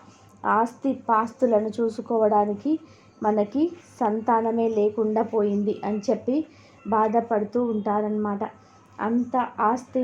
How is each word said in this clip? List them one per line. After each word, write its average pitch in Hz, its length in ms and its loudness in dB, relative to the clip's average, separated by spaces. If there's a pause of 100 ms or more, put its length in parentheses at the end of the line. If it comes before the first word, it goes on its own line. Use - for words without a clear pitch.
(460)
ఆస్తి 226 460 0 (120)
పాస్తులను 226 640 0
చూసుకోవడానికి 220 1000 0 (520)
మనకి 214 400 0 (320)
సంతానమే 226 720 0
లేకుండా 214 520 0
పోయింది" 208 640 0
అని 208 260 -4
చెప్పి 233 260 0 (520)
బాధపడుతూ 220 760 0
ఉంటారన్నమాట. 214 800 -2 (560)
అంత 240 360 -2 (240)
ఆస్తి 240 440 0